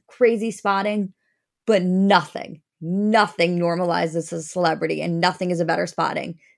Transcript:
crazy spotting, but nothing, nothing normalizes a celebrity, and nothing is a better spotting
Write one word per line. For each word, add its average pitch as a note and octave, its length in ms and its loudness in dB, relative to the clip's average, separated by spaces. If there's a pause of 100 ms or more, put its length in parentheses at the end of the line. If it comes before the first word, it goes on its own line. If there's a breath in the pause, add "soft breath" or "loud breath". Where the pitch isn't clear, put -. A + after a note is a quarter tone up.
crazy A3+ 440 2
spotting, G3+ 640 -2 (520)
but G3+ 160 4
nothing, F#3 800 2 (220)
nothing F3+ 760 2
normalizes E3+ 760 -2
a E3 80 -6
celebrity, D#3+ 580 -2
and E3+ 180 -2
nothing F3+ 320 0
is E3+ 100 0
a E3+ 60 0
better E3 200 0
spotting E3 520 -6 (180 soft breath)